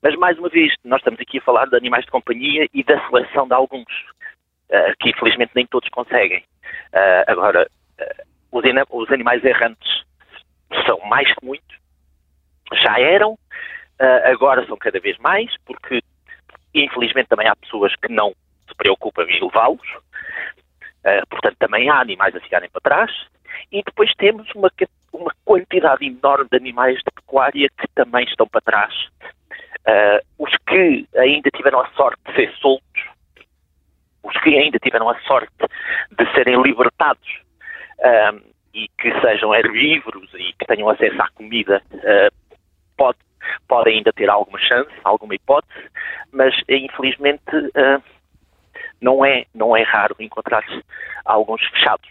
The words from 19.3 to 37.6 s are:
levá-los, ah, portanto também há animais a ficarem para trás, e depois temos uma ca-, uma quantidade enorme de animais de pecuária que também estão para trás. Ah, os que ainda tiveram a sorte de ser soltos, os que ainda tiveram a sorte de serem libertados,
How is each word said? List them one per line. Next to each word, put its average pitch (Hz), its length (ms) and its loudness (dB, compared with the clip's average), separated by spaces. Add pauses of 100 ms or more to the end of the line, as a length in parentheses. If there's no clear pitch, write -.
levá-los, 113 440 0 (1160)
ah, 98 260 2
portanto - 280 -4
também 113 300 0
há 147 120 4
animais 98 340 0
a 90 60 -10
ficarem 87 300 -4
para 92 100 -10
trás, 170 300 0 (600)
e 202 100 -6
depois - 340 -2
temos 214 380 0
uma 196 160 2
ca-, - 160 -4 (260)
uma - 200 -10 (120)
quantidade 185 600 2
enorme 139 460 0
de 127 60 0
animais 127 420 -2
de - 160 -6
pecuária 139 540 -2 (100)
que - 160 -8
também 123 300 0
estão - 220 0
para 110 140 -2
trás. 104 340 -2 (920)
Ah, 104 340 4 (180)
os - 120 -6 (180)
que 175 380 2 (100)
ainda 139 340 2
tiveram 135 300 2
a 127 100 -2
sorte 131 360 0
de - 80 -14
ser 123 220 0
soltos, - 480 -2 (1160)
os - 200 -10
que 151 140 2
ainda 139 220 0
tiveram 113 300 -2
a 120 120 -2
sorte 120 320 -2 (640)
de - 140 0
serem 123 300 2
libertados, 131 800 -2 (640)